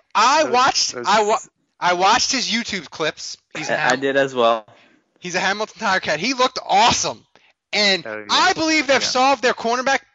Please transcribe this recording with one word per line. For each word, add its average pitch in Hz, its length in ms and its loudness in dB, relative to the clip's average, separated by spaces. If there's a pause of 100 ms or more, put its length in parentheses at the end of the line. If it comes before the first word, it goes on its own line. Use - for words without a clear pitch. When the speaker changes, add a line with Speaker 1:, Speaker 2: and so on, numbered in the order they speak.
(140)
Speaker 1:
I 269 300 4
Speaker 2:
those, 247 80 -2
Speaker 1:
watched, 254 420 2
Speaker 2:
those 123 120 -8
Speaker 1:
I 208 180 4
wa-, 208 140 0 (400)
I 175 160 0
watched 196 380 2
his 233 180 -4
YouTube 202 380 -6
clips. - 480 -8 (180)
He's 156 160 -8
Speaker 3:
I, 117 40 0
Speaker 1:
a 135 180 0
Speaker 3:
I 127 40 0
did 135 200 -2
as 135 180 0
well. 117 300 2 (540)
Speaker 1:
He's 180 160 -10
a 185 60 -2
Hamilton 196 400 -4
Tiger 190 200 0
cat. 156 200 -4
He 233 140 -2
looked 254 300 -2
awesome. 175 640 0 (460)
And 196 340 0
Speaker 2:
Oh, 107 120 -8
yeah. 107 120 -12
Speaker 1:
I 320 240 2
believe 311 320 0
they've 262 160 2
Speaker 2:
Yeah. - 40 -4
Speaker 1:
solved 254 360 2
their 240 120 2
cornerback 254 460 -2 (140)